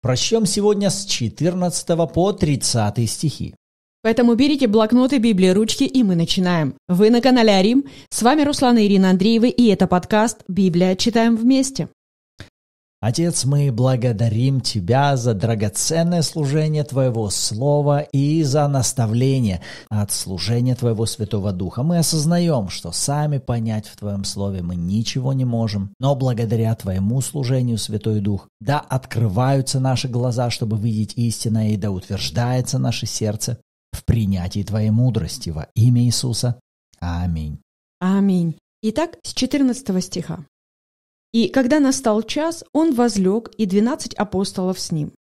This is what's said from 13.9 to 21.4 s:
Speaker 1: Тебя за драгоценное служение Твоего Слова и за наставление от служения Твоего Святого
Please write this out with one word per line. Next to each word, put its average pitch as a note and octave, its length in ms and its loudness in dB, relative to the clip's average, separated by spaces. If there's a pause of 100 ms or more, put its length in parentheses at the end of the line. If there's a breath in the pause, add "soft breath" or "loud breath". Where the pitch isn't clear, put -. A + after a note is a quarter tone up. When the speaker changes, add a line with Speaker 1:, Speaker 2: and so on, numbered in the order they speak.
Speaker 1:
Тебя B2 560 0
за A#2+ 160 0
драгоценное A#2 920 0
служение D3+ 600 -2
Твоего B2 480 0
Слова C#3+ 680 0
и D3 420 0
за C#3+ 240 2
наставление A#2+ 960 0 (260 loud breath)
от G#2 220 -2
служения A#2+ 640 -2
Твоего A2+ 320 -2
Святого G#2 460 -4